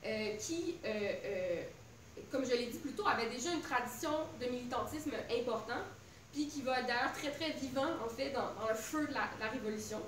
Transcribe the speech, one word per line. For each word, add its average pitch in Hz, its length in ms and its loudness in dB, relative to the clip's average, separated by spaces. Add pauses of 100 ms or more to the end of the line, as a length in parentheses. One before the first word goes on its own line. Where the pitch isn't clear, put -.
euh, 214 340 0
qui, 330 360 0 (100)
euh, 208 280 2 (120)
euh, 180 380 2 (720)
comme 269 120 4
je 240 60 2
l'ai 247 160 6
dit - 120 -4
plus 254 160 -4
tôt, 415 120 0
avait 226 240 4
déjà 262 220 0
une 330 100 2
tradition 254 480 0 (300)
de 247 60 0
militantisme 247 680 -2 (180)
important, 240 500 0 (520)
puis 294 160 0
qui 277 140 -4
va 254 180 4
être 247 80 0
d'ailleurs 247 240 4
très, 294 180 -2
très 311 220 0
vivant, 269 380 2 (140)
en - 40 0
fait, 269 220 0
dans, - 300 0
dans 220 80 2
le 220 60 6
feu 302 320 2
de 269 80 -2
la, 220 60 2
de - 200 -2
la 220 100 0
révolution. 214 580 -2